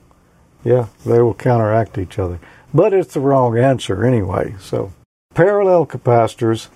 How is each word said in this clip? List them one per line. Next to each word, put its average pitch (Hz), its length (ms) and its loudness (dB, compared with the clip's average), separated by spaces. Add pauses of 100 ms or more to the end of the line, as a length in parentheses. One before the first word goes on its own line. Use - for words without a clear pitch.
(640)
yeah, 120 240 0 (180)
they 117 160 2
will 113 120 2
counteract 110 640 0
each 95 220 -8
other. 87 200 -6 (340)
But 190 200 2
it's 185 200 -2
the 165 60 -4
wrong 131 380 2
answer 113 480 0
anyway, 107 540 -2
so. 113 340 -8 (400)
Parallel 185 520 2
capacitors, 117 920 -2